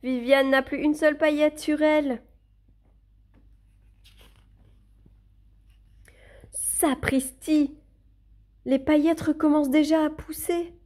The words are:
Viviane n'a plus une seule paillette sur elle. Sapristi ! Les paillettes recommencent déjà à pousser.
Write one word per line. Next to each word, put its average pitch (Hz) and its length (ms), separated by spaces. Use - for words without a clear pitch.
Viviane 262 480
n'a 269 120
plus 269 160
une 302 160
seule 302 240
paillette 302 400
sur 302 240
elle. 302 400
Sapristi ! - 1300
Les 262 120
paillettes 302 440
recommencent 302 480
déjà 302 340
à 302 60
pousser. 339 640